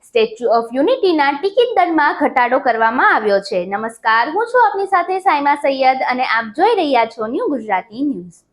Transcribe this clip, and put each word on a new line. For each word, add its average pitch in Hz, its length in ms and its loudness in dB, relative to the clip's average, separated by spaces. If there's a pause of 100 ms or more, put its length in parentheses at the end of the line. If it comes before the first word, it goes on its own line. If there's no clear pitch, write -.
સ્ટેચ્યુ 226 480 -2
ઓફ 233 200 -2
યુનિટીના 330 600 0
ટિકિટ 466 400 0
દરમાં 320 420 2
ઘટાડો 254 460 2
કરવામાં 240 480 2
આવ્યો 208 240 2 (100)
છે. 190 100 -2 (140)
નમસ્કાર, 226 480 -2 (160)
હું 453 160 -2
છું 494 140 4
આપની 392 260 -2
સાથે 370 320 0
સાયમા 285 400 2
સૈયદ 262 480 2
અને 254 100 -2 (140)
આપ 220 240 -6
જોઈ 427 180 4
રહ્યા 240 380 2
છો 220 160 -4
ન્યૂ 415 220 -2
ગુજરાતી 214 580 -4
ન્યૂઝ. 180 260 -12 (140)